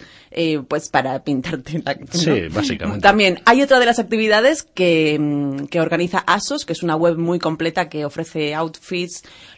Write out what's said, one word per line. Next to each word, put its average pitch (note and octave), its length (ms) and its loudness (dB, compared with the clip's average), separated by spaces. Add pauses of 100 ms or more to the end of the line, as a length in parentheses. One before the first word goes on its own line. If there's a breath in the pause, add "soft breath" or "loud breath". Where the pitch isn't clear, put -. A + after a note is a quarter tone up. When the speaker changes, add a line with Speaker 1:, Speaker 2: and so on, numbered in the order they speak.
(320 loud breath)
Speaker 1:
eh, D#3+ 360 -2
pues, D3 220 -6
para C3 340 0
pintarte C#3+ 640 -4
la, C#3 100 -2
¿no? - 160 -16
Speaker 2:
Sí, C#3+ 400 0
básicamente. - 480 -4
Speaker 1:
También G3+ 460 4
hay B3 160 6
otra C4+ 180 6
de B3 60 4
las A#3 140 2
actividades A3 640 2
que, D#3+ 540 2
mm, C#3+ 500 -2
que F3 120 -2
organiza E3+ 380 -2
asos, G3 480 -2
que E3 80 -6
es E3 100 -10
una D#3+ 140 0
web E3 200 2
muy E3+ 220 -2
completa E3 480 -2
que D3+ 160 -8
ofrece D3+ 500 -6
outfits, F3 720 -6 (340 loud breath)